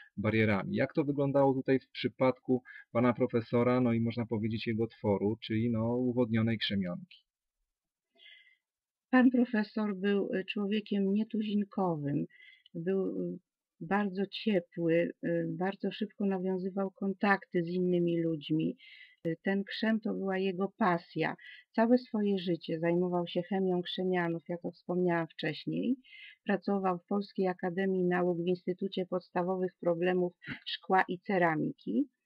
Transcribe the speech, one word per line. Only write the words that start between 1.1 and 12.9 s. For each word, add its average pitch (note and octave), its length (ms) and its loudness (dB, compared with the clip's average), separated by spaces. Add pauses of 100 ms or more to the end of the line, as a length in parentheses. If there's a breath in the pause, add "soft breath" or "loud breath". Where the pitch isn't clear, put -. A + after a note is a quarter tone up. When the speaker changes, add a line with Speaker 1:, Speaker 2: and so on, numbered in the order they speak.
Speaker 1:
tutaj C3 260 2
w - 120 -12
przypadku - 720 0 (280 loud breath)
pana A#2+ 220 4
profesora, B2 680 2
no A#2+ 120 4
i A#2 80 2
można A#2 240 -2
powiedzieć A2 420 -4
jego A2+ 200 0
tworu, G#2 560 0
czyli, A2+ 280 0
no, A2+ 260 0
uwodnionej A#2 600 2
krzemionki? - 680 -4 (1900 loud breath)
Speaker 2:
Pan B3+ 180 8
profesor G#3+ 680 0
był, G3 380 0
e, F#3+ 100 0
człowiekiem G3+ 680 0
nietuzinkowym. G3 1120 -2 (480 loud breath)
Był, F#3 480 -2